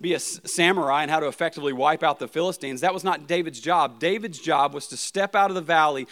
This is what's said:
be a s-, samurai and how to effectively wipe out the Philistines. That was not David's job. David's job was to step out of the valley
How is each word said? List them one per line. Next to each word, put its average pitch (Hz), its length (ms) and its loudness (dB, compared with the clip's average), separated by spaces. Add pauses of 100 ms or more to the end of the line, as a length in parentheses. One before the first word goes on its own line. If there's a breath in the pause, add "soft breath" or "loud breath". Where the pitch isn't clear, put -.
be 175 140 -2
a - 20 2
s-, - 280 -8
samurai 170 580 2
and 147 80 -4
how 160 100 2
to 147 80 -2
effectively 147 440 -4
wipe 151 300 2
out 147 160 2
the 127 80 -6
Philistines. 151 540 -4
That 180 120 2
was 180 120 -8
not 151 240 -4
David's 160 320 -2
job. 143 400 0
David's 190 400 -4
job 143 340 2
was 143 140 -10
to 131 80 -14
step 196 400 -2
out 196 160 4
of - 20 -4
the 185 60 -2
valley 151 520 2